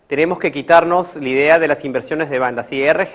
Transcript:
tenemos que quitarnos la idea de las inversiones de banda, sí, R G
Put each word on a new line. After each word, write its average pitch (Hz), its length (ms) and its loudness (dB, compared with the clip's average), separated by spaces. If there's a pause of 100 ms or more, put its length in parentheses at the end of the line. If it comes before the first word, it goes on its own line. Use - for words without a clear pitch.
tenemos 165 320 -2
que 165 120 -4
quitarnos 170 680 2
la 139 120 -8
idea 147 300 4
de 160 100 0
las 147 160 -2
inversiones 139 460 -6
de 131 80 -2
banda, 120 240 -4
sí, 135 200 -6
R 165 240 0
G - 80 -12